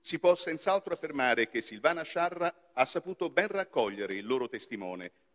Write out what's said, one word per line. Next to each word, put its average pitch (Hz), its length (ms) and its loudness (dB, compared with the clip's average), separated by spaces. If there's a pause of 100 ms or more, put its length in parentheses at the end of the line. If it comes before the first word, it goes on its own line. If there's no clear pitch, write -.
si - 180 -6
può - 180 6
senz'altro 185 580 -2
affermare 127 540 2
che 117 120 -2
Silvana 160 420 -2
Sciarra 170 720 -4
ha 127 120 4
saputo 175 440 -4
ben 180 200 2
raccogliere 101 680 -2
il 101 120 -6
loro 127 220 0
testimone, 92 640 -8 (220)